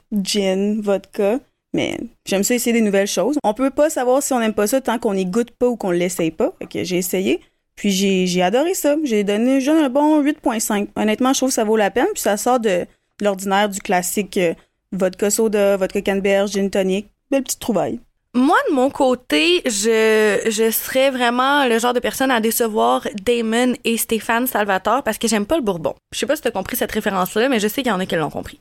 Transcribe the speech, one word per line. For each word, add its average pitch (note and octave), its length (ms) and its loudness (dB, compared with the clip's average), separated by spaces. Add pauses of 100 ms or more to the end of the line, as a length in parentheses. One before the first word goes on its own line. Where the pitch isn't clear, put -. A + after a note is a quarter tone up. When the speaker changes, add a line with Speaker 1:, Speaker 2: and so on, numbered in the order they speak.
(220)
Speaker 1:
gin, G3 580 0
vodka. G3+ 600 -2 (340)
Mais B1 240 -2 (280)
j'aime G3 160 0
ça B3 120 2
essayer A#3+ 180 0
des A#3 80 2
nouvelles G3+ 260 2
choses. G#3 380 -2
On G#3+ 80 2
peut C4 160 -2
pas D4 220 2
savoir C4 320 2
si C#4 100 -4
on B3 80 2
aime A3 140 0
pas G#3 120 0
ça C4 140 0
tant A#3 180 -4
qu'on A3+ 140 -2
y F#3+ 140 0
goûte A#3 240 -2
pas - 160 0
ou B3 100 0
qu'on G3 140 -4
l'essaye F3 400 0
pas. D4 280 -2
Fait - 80 -12
que - 180 -6
j'ai F3+ 120 -4
essayé. F#3+ 440 -2 (360)
Puis G3+ 140 0
j'ai, F#3+ 360 2
j'ai F3+ 160 0
adoré B3 300 2
ça. D4 320 0
J'ai G#3+ 200 0
donné A#3 360 2
juste C#4+ 160 2
un D4+ 140 2
bon D4+ 300 2
huit D4 180 0
point A3+ 220 -2
cinq. G#3 360 -2
Honnêtement, G#3+ 360 0
je C4+ 80 0
trouve C4 80 2
que C4 60 -2
ça A#3 100 0
vaut A3 120 2
la G3+ 140 2
peine. C4 240 0
Puis - 80 -8
ça G#3 160 0
sort B3+ 220 2
de G3 260 -2 (340)
l'ordinaire G3+ 480 0
du F#3+ 120 -8
classique, G3 580 -2
euh, E3+ 160 0 (380)
vodka F#3+ 380 -2
soda, G3+ 460 2
vodka F#3+ 240 -2
canneberge, G3 520 0
gin G3 180 -2
tonic. F#3+ 360 0 (240)
Belle C4+ 120 2
petite - 180 -8
trouvaille. F#3 400 -2 (320)
Speaker 2:
Moi, C#4 240 4 (120)
de E4+ 60 0
mon C4 160 2
côté, D4+ 720 2
je, A3 840 2
je A3+ 240 0
serais C4 400 0
vraiment B3+ 560 2
le A3+ 140 2
genre A#3+ 140 0
de B3 40 0
personne A#3+ 320 -2
à B3 100 2
décevoir A3+ 680 0 (160)
Damon A#3+ 480 0 (100)
et A3+ 140 -2
Stéphane A3+ 500 -2
Salvatore G#3+ 560 0
parce - 160 -4
que - 80 -4
j'aime G#3+ 200 0
pas D#4+ 100 0
le E4 60 -2
bourbon. F3+ 320 -4 (180)
Je - 80 -8
sais A3 60 -2
pas D4 100 0
si D#4 60 -14
t'as A#3 100 -2
compris F#3+ 240 -6
cette A3+ 160 -4
référence-là, G#3 560 0
mais C4 100 2
je G3+ 80 0
sais A#3+ 160 -2
qu'il B3 80 0
y - 20 2
en F#3 60 0
a F#3 80 -2
qui - 80 -4
l'ont D3+ 160 -2
compris. - 300 -12